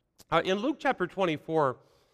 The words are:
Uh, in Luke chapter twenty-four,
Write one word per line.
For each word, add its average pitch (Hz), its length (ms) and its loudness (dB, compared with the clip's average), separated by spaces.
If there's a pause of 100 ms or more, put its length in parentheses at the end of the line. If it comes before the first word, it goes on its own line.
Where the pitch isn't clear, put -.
(300)
Uh, 165 160 4
in 190 120 0
Luke 269 220 -2
chapter 233 280 -2
twenty-four, 156 680 0 (360)